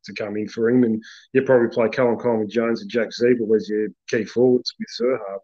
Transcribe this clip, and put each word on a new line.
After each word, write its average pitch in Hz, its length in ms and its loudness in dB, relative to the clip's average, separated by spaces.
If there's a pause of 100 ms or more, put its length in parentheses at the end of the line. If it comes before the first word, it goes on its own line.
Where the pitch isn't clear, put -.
to 101 120 -16
come 104 240 -8
in 107 100 -6
for 113 220 0
him, 127 140 4
and 110 160 0 (340)
you'd 131 120 2
probably 120 220 4
play 113 220 0
Callum 120 280 0
Coleman-Jones 113 640 -2
and 101 100 -14
Jack 113 200 -2
Ziebell 117 440 2
as 101 140 0
your 107 200 -2 (200)
key 113 160 -2
forwards 123 540 0
with 107 100 -10 (120)
Zerha, 120 200 -2 (240)